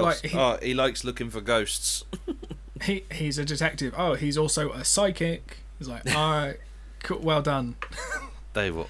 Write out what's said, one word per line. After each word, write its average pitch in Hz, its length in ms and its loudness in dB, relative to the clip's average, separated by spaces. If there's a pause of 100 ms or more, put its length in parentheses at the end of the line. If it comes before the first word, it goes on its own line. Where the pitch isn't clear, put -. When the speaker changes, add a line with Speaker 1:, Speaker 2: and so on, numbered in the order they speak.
Speaker 1:
else? 160 140 2
Speaker 2:
like, 151 100 -4
he - 60 0
Speaker 1:
Oh, 127 220 6
he 123 140 0
likes 131 300 2
looking 120 260 -2
for 110 100 -6
ghosts." 107 640 2 (220)
<laughs> - 80 -2 (480)
Speaker 2:
He, 190 280 0
he's 151 280 -2
a 147 60 0
detective. 147 520 0
Oh, 165 180 2
he's 143 240 0
also 151 320 2
a - 140 -6
psychic. 170 800 2 (160)
He's 139 80 -8
like, 120 180 -8
Speaker 1:
<laughs> 127 80 4
Speaker 2:
"All 156 160 4
right, 147 260 2 (460)
cool, - 160 -2
well 156 240 4
done." 135 320 0 (160)
<laughs> - 240 -6 (400)
Speaker 1:
They 101 160 2
were 82 200 -2